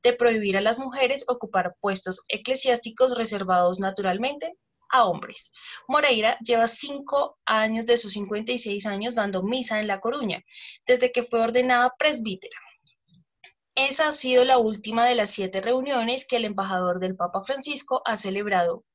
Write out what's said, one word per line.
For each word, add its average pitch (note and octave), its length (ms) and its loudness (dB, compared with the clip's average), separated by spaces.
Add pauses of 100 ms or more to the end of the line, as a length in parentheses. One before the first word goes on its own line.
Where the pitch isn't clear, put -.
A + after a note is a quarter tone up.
de A#3+ 120 4
prohibir A3 420 2
a G3 60 2
las A#3 180 2
mujeres C4+ 480 -2
ocupar G3 540 -2
puestos F#3+ 480 -2
eclesiásticos B3 880 0
reservados F#3 640 2
naturalmente G#3 760 -4 (340)
a A#3+ 160 6
hombres. - 440 -8 (360)
Moreira B3+ 520 2
lleva A3+ 280 2
cinco C#4+ 800 -4
años A3 400 0
de A#3+ 120 4
sus G#3 160 -2
cincuenta G#3 400 -4
y B3 40 -2
seis G#3 300 -4
años G#3+ 280 -4
dando G3+ 280 -2
misa A3+ 380 -2
en G#3+ 60 -4
La G3 120 -4
Coruña, A#3 420 -4 (460)
desde B3 240 4
que B3 120 -2
fue A#3 180 0
ordenada B3 580 2
presbítera. A3 580 -4 (1200)
Esa C#4 320 2
ha D4+ 40 0
sido B3+ 340 4
la C4 120 6
última A3 480 0
de B3 100 4
las G#3 140 2
siete F#3+ 300 -2
reuniones B3+ 640 0
que B3 120 -2
el A3+ 80 0
embajador F#3+ 540 -2
del F#3 180 -4
Papa G3 260 -4
Francisco C4+ 640 -4
ha A#3 120 0
celebrado F#3+ 680 0 (120)